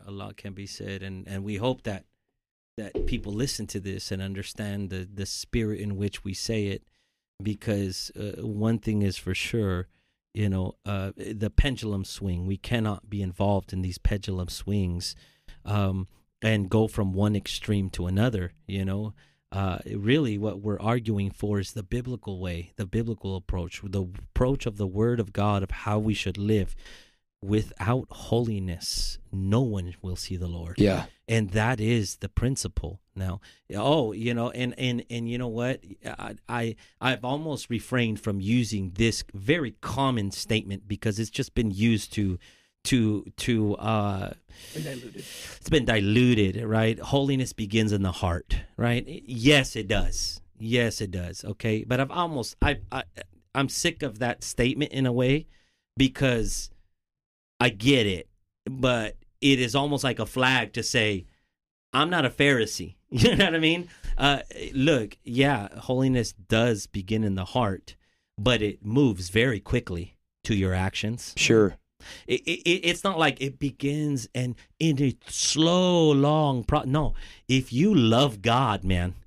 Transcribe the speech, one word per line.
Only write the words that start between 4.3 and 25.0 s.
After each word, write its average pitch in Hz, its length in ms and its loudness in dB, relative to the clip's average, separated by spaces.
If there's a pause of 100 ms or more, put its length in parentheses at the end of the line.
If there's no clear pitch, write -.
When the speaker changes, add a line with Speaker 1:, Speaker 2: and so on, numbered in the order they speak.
Speaker 1:
the, 92 240 -8
the 98 120 -6
spirit 107 560 -4
in 101 160 -4
which 98 260 -4
we 95 100 -6
say 107 340 -2
it, 98 160 -6 (580)
because, 101 760 -4
uh, 104 280 -8
one 110 340 0
thing 107 220 0
is 98 160 0
for 92 180 -4
sure, 95 520 -2 (460)
you 104 160 0
know, 92 260 0 (100)
uh, 98 320 -4
the 101 320 -4
pendulum 107 560 2
swing. 90 420 -4
We 95 100 -2
cannot 107 520 -2
be 101 120 -4
involved 95 520 0
in 92 80 -2
these 90 160 -4
pendulum 95 500 -2
swings, 90 680 -4 (500)
um, 95 420 -2 (340)
and 107 280 2
go 110 180 4
from 98 260 -2
one 104 220 2
extreme 98 560 -2
to 87 160 -4
another, 98 460 0 (140)
you 95 180 -4
know. 101 280 -4 (380)
Uh, 95 260 -2 (180)
really 113 420 2
what 101 240 -4
we're 104 180 -2
arguing 107 500 0
for 104 300 -2
is - 140 -6
the 110 100 -8
biblical 117 560 -6
way, 87 360 -6
the 98 120 -6
biblical 107 480 -2
approach, 90 480 -6
the 95 180 -2
approach 127 640 0
of 107 120 -6
the 104 100 0
Word 113 320 0